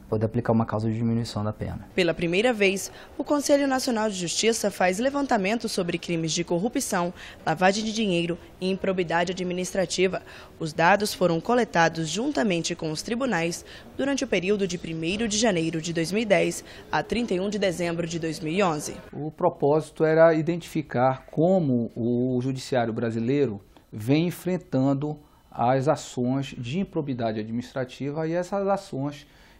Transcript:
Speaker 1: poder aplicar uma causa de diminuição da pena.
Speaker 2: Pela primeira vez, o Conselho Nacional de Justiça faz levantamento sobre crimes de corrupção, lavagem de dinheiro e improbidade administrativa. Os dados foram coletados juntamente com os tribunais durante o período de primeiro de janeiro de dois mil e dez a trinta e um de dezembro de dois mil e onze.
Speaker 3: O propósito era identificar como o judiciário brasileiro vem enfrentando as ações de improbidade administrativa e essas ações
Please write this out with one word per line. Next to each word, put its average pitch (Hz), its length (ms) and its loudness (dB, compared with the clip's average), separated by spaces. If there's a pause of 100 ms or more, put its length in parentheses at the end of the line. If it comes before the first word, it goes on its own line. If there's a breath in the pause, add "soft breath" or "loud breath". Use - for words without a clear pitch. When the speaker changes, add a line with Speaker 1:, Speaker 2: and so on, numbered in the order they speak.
Speaker 1:
poder 110 180 0
aplicar 117 260 0
uma 113 120 4
causa 110 240 -2
de 110 80 -2
diminuição 117 460 -2
da 107 100 -2
pena. - 400 -10
Speaker 2:
Pela 170 220 2
primeira 180 380 0
vez, 196 400 0 (260 loud breath)
o 294 60 -4
Conselho 285 420 2
Nacional 247 420 0
de 202 60 -4
Justiça 196 560 0
faz 185 300 0
levantamento 240 680 0
sobre 175 300 -2
crimes 165 320 -2
de 170 140 -2
corrupção, 175 680 -2 (320 loud breath)
lavagem 190 400 2
de 220 80 -4
dinheiro 175 460 0 (220 loud breath)
e 185 100 -2
improbidade 185 600 0
administrativa. 180 880 -2 (380 loud breath)
Os 160 120 -6
dados 202 400 4
foram 170 280 2
coletados 165 680 2
juntamente 202 680 0
com 156 160 -6
os 156 100 -6
tribunais 202 600 -2 (320 loud breath)
durante 269 260 0
o 254 60 -4
período 196 360 2
de 175 140 -4
primeiro 170 480 -2
de 208 100 -2
janeiro 170 460 2
de 165 100 -6
dois 165 200 0
mil 220 100 2
e - 20 0
dez 170 400 2 (260 loud breath)
a 151 120 0
trinta 208 320 -2
e 180 60 0
um 202 100 -2
de 208 80 -4
dezembro 170 480 -2
de 165 140 -6
dois 160 180 -4
mil 156 140 -4
e 196 100 2
onze. 151 340 0 (160)
Speaker 3:
O 151 200 -8
propósito 156 720 2
era 160 300 8
identificar 151 960 0
como 147 640 2
o 123 440 0
judiciário 127 520 -2
brasileiro 117 680 0 (300 soft breath)
vem 139 380 2
enfrentando 147 920 -2 (320 soft breath)
as 131 380 2
ações 131 680 -2
de 127 220 -6
improbidade 123 640 -4
administrativa 127 880 -6
e 165 60 -2
essas 190 340 -2
ações 143 580 -4 (340 soft breath)